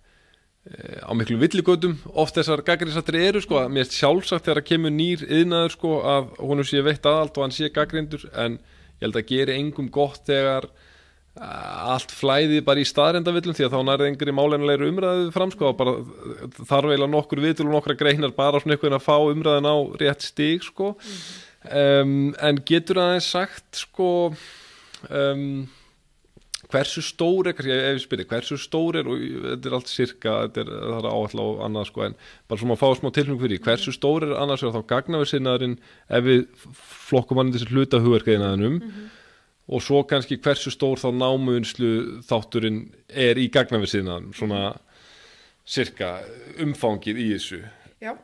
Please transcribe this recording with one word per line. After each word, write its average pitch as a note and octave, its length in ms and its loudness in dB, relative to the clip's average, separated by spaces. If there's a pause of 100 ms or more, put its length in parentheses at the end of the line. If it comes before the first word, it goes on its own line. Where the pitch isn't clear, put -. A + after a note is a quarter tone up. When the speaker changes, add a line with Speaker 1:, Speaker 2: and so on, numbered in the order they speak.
(680)
Speaker 1:
eh, - 360 -16
á - 100 -8
miklu A2+ 240 0
villigötum E3+ 600 2 (180)
oft D#3 200 0
þessar D#3 280 0
gagnrýnisraddir E3 520 -2 (140)
eru, G3+ 120 0
sko, - 140 -2
að B2+ 160 0
mér C3+ 140 0
finnst - 160 -8
sjálfsagt E3 440 2
þegar D3+ 200 0
kemur E3 260 2
nýr D#3 360 0
iðnaður, E3 440 4
sko, D#3 300 -2
að C#3 360 0
honum C#3+ 260 0
sé C#3 200 0
veitt D3 200 0
aðhald D3+ 340 2
og C#3 60 0
hann C3+ 80 -4
sé D3+ 180 -4
gagnrýndur, D3+ 640 -4
en A#2 240 -4
ég - 440 -20
held A2 140 -2
að A2+ 120 -2
geri C3 320 0
engum C#3+ 320 -4
gott C#3+ 340 -2
þegar, C3+ 440 0 (640)
eh, - 60 -18
allt A2 720 -6
flæði D3+ 520 2
bara C#3+ 160 4
í C#3+ 80 2
staðreyndavillum, E3+ 680 2
því C#3+ 120 2
að A#2+ 80 -2
þá C3 80 2
nærði C#3 280 2
engri C#3+ 200 -4
málefnalegri C#3+ 600 2
umræðu F3+ 420 0
fram, F#3+ 180 0
sko, C#3 220 0
bara, B2 240 4
eh, A#2+ 500 -12 (160)
þarf C#3 220 4
eiginlega C#3 240 2
nokkur D3 320 0
viðtöl D3+ 260 2
og D3 160 2
nokkra C#3 140 0
greinar C#3+ 380 2
bara C#3+ 240 4
svona D3+ 180 2
einhvern D3 140 2
veginn C3+ 100 0
að - 60 -18
fá D3 100 6 (160)
umræðuna D3 400 2
á C#3+ 240 0
rétt C#3+ 240 0
stig, D#3+ 420 -2
sko. G3+ 320 -6
Speaker 2:
Mhm. - 800 -18
Speaker 1:
Em, C#3 640 4
en D3 180 2
getur E3 380 2
aðeins F3+ 340 2
sagt, - 460 -6
sko, F3 600 0 (760)
em, C#3 580 -2 (1040)
hversu C#3 320 -2
stór F3+ 460 0
er, F3 60 -2
kannski, C3+ 180 -4
ef C3 240 0
ég C3 120 -8
spyrir, G2 200 -4
hversu A#2+ 300 -6
stór E3 380 -2
er, D3 120 -2
og B2 120 -4
þetta B2+ 480 -6
er B2+ 100 -4
allt B2 100 -8
sirka, - 460 -2 (160)
þetta A2+ 80 -10
er, A2+ 80 -4
það A2+ 320 -8
er A2 160 -4
áætla G#2+ 260 -4
og G#2+ 240 -4
annað, G#2+ 240 -4
sko, - 180 -8
en G#2+ 100 -6 (340)
bara G#2+ 100 -4
svona A#2 160 0
að - 60 -2
fá C3 180 4
smá C3+ 140 -4
tilfinningu C#3 280 -2
fyrir G#2+ 180 -2
því, - 40 -20
hversu A#2 300 0
stór D#3 300 2
er D3 120 -2
annars C#3 260 -2
vegar A2+ 220 -4
þá - 40 -20
gagnaversiðnaðurinn C3 920 0 (320)
ef A#2+ 140 2
við B2+ 280 6
f-, - 160 -20 (420)
flokkum B2+ 280 2
hann C3 100 4
undir B2 140 -2
þessi A2+ 100 -8
hluta C3 300 4
hugverkaiðnaðinum, A2 800 2
Speaker 2:
Mhm. G#3+ 280 -14 (600)
Speaker 1:
og B2+ 120 -4
svo C#3+ 220 2
kannski C#3 360 -2
hversu C#3+ 320 0
stór C3+ 280 0
þá B2+ 160 -2
námuvinnslu B2 1080 0
þátturinn A2 680 -2 (180)
er B2 260 2
í B2+ 140 2
gagnaversiðnaðinum, G2+ 840 0
svona G2+ 420 -4 (920)
sirka F#2+ 540 -6 (380)
umfangið A#2 580 -2
í A#2+ 160 -2
þessu. F#2 280 -8 (400)
Speaker 2:
Já. A3 120 -8 (100)